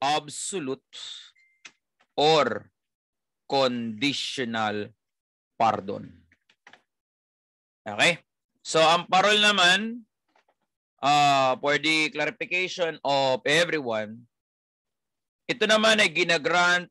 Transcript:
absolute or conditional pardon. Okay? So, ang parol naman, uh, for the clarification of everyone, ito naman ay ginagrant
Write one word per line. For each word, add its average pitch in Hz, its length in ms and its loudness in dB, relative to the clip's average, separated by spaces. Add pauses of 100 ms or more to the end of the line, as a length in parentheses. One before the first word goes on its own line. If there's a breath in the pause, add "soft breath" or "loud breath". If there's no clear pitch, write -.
absolute 147 800 -6 (1400 loud breath)
or 143 520 2 (800)
conditional 117 1400 -4 (720)
pardon. 101 480 -2 (1800)
Okay? 135 400 -2 (380)
So, - 160 -2
ang 160 320 2
parol 208 320 4
naman, 208 640 2 (960)
uh, 139 560 4
for 143 240 0
the 156 320 0
clarification 165 880 -4
of 135 400 0
everyone, 127 800 -2 (1300)
ito 208 160 -2
naman 214 320 4
ay 208 100 4
ginagrant 170 840 0